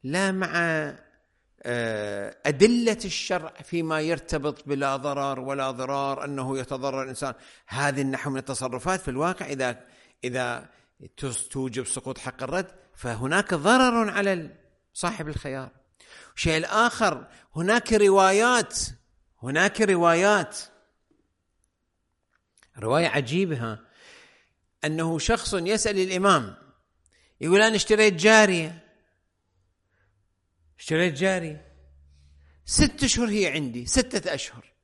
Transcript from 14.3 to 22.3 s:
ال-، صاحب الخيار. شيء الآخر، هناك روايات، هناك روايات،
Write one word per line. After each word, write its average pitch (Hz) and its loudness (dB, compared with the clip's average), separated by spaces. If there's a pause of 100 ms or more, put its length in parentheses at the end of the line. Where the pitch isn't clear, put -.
ال-، 165 -8 (380)
صاحب 170 -6
الخيار. 135 -10 (680)
شيء 160 0
الآخر، 190 0 (280)
هناك 220 2
روايات، 208 6 (640)
هناك 170 0
روايات، 185 4 (2250)